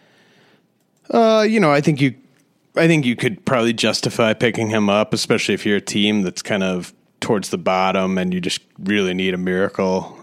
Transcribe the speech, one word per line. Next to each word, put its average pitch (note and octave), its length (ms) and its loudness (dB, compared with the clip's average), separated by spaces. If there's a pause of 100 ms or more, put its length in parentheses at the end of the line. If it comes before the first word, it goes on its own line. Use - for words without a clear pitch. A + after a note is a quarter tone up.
(1080)
Uh, A3 380 4
you A3 120 2
know, D#3 120 4
I C#3+ 100 4
think D3 200 2
you, C3+ 140 2 (600)
I E3 120 4
think D#3 180 4
you A#2+ 100 0
could A2+ 300 -4
probably A#2 280 2
justify A2 600 0
picking A2 360 0
him G#2+ 200 2
up, G#2 240 0
especially A2 420 0
if - 100 -4
you're G#2 120 0
a F#2+ 40 -4
team G#2+ 420 0
that's F2+ 180 -6
kind G2+ 220 -4
of F#2 300 -4 (260)
towards G2+ 300 -4
the G2 80 -4
bottom F#2+ 600 0
and F#2 160 -2
you F2+ 80 -4
just - 200 -6 (180)
really G2 340 -2
need F#2 200 -2
a F2+ 40 -4
miracle, F#2 840 -2